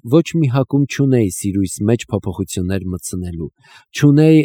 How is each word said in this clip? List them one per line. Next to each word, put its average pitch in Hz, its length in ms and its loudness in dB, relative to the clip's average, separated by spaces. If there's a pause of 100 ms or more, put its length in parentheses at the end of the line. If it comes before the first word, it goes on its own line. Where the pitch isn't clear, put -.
ոչ 139 280 2
մի 160 180 0
հակում 139 360 0
չունեի 131 460 0
սիրույս 98 480 -4
մեջ 110 260 0
փոփոխություններ 95 800 -6
մտցնելու, 90 640 -8 (400)
չունեի 151 560 4